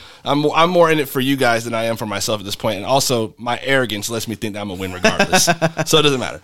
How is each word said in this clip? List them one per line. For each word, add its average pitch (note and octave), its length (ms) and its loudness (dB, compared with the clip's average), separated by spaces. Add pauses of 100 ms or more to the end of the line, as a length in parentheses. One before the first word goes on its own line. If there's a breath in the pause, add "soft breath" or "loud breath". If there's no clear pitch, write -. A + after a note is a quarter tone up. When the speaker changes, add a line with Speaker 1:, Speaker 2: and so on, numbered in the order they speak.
(240 loud breath)
Speaker 1:
I'm, D3 300 0
I'm E3 160 4
more F3 200 6
in D#3 100 2
it C3+ 100 -2
for C#3 100 -2
you C3 160 2
guys A#2 300 2
than A#2 80 -8
I A2+ 100 -2
am A2+ 140 -2
for A2+ 80 -6
myself G#2 340 -2
at F#2+ 60 -12
this G2+ 100 -8
point. G#2+ 220 -2
And G2 80 -8
also, B2 520 0
my A#2+ 240 -4
arrogance A#2+ 480 0
lets A2+ 160 -6
me A2 100 -6
think G#2+ 180 -6
that G#2 80 -8
I'm G#2 80 -6
gonna F2+ 100 -8
win F#2 140 -6
regardless. F#3 600 2
Speaker 2:
<laughs> D#3+ 60 -8 (260)
Speaker 1:
So - 120 4
it D3+ 60 4
doesn't C#3 160 2
matter. E2 240 -6